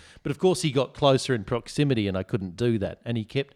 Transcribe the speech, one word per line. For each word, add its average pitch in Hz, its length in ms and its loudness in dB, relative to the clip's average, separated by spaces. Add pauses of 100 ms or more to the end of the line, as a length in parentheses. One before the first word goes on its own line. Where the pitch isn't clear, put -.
(240)
But 147 80 -2
of - 80 -8
course, 185 240 2
he 160 80 0
got 131 240 0
closer 135 400 4
in 104 80 -2
proximity 120 640 0
and 95 100 -2
I 95 60 -2
couldn't 95 320 -6
do 113 240 0
that. 87 260 -6
And 117 120 -4
he 110 60 -4
kept 139 320 -6